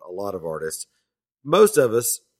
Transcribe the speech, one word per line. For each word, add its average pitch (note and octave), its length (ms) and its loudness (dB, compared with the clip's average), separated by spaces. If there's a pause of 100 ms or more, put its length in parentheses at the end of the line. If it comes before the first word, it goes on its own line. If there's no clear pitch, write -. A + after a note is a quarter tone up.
a F2 40 -16
lot G2 220 -8
of E2+ 120 -10
artists. D#2 420 -8 (560)
Most G3 340 4
of B2+ 160 4
us, - 280 -2 (180)